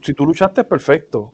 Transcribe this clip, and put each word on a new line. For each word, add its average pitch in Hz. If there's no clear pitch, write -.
si 147
tú 143
luchaste, 190
perfecto, 135